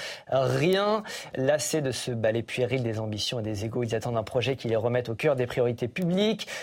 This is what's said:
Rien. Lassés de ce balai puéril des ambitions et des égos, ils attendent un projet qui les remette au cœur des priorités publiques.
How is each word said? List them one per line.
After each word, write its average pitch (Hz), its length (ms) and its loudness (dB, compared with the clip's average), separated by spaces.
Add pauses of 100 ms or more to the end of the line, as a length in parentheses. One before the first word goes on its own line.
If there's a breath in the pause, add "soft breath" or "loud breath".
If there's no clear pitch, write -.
(300 loud breath)
Rien. 180 720 2 (320 loud breath)
Lassés 147 460 2
de 135 100 0
ce 123 200 -4
balai 113 320 2
puéril 127 380 0
des 113 180 -2
ambitions 110 420 -2
et - 20 -2
des 107 220 -4
égos, 123 180 -2
ils 113 100 -2
attendent 117 220 0
un 110 80 0
projet 127 320 0
qui - 140 -4
les 113 80 2
remette 120 320 0
au 113 60 -2
cœur 147 200 2
des 127 120 0
priorités 120 420 0
publiques. 190 580 0 (160 loud breath)